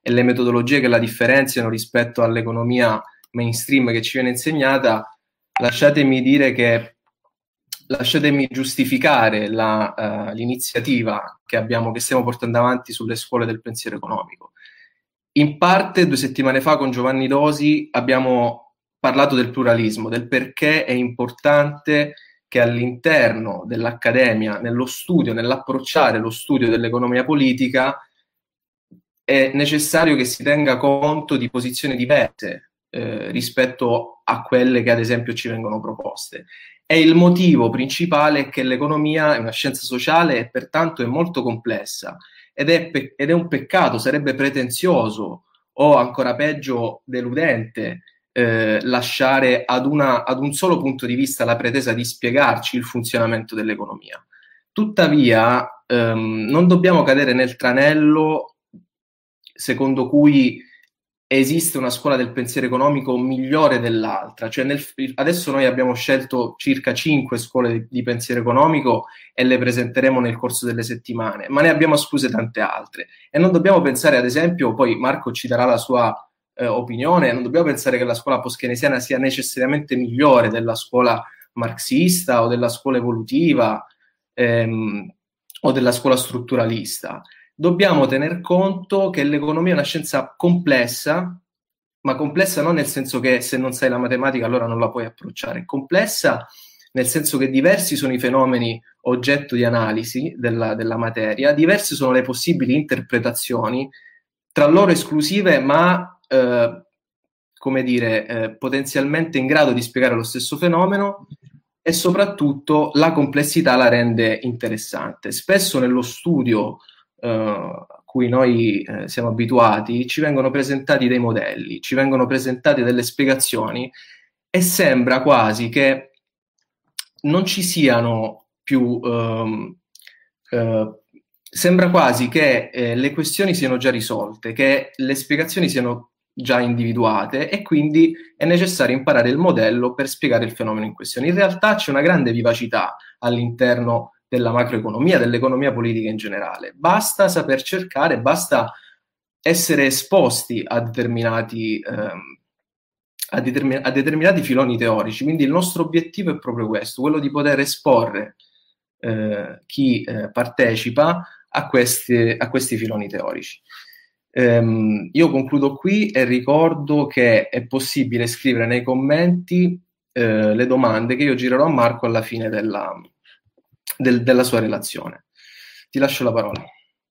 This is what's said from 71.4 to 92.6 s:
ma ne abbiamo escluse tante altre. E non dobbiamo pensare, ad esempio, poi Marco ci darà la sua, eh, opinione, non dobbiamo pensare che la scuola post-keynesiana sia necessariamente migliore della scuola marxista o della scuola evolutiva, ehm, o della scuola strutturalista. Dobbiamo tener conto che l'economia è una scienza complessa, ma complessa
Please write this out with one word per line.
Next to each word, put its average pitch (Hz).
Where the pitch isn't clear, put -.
ma 139
ne 156
abbiamo 151
escluse 139
tante 113
altre. -
E 147
non 185
dobbiamo 175
pensare, 139
ad 123
esempio, 139
poi 117
Marco 127
ci -
darà 123
la 120
sua, 117
eh, 123
opinione, 120
non 127
dobbiamo 147
pensare 131
che 123
la 120
scuola 127
post-keynesiana 127
sia 127
necessariamente 135
migliore 123
della 113
scuola 120
marxista 127
o 117
della 120
scuola 127
evolutiva, 120
ehm, 113
o 131
della 123
scuola 127
strutturalista. 117
Dobbiamo 170
tener 147
conto 190
che 147
l'economia 151
è 175
una -
scienza -
complessa, 175
ma 131
complessa 156